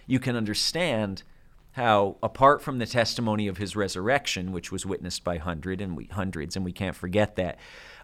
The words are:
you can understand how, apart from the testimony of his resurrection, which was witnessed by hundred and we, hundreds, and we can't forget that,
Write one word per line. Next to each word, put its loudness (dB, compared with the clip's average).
you 2
can -2
understand 0
how, 4
apart 6
from -4
the -2
testimony 0
of -4
his -6
resurrection, -2
which -6
was -6
witnessed -6
by -2
hundred -4
and -6
we, -12
hundreds, -6
and -2
we -4
can't -4
forget 0
that, -2